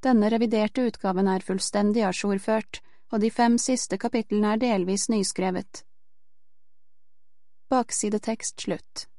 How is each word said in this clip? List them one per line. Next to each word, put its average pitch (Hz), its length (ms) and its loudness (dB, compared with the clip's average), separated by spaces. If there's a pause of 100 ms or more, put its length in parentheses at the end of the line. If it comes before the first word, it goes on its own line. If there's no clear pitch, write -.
Denne 220 320 6
reviderte 226 560 2
utgaven 190 400 2
er 190 160 2
fullstendig 208 640 2
ajourført, 202 720 0 (320)
og 220 80 2
de 220 100 4
fem 240 300 6
siste 247 400 0
kapitlene 214 540 2
er 220 60 0
delvis 202 520 2
nyskrevet. 185 720 -2 (1800)
Baksidetekst 226 960 -2
slutt. - 440 -8 (100)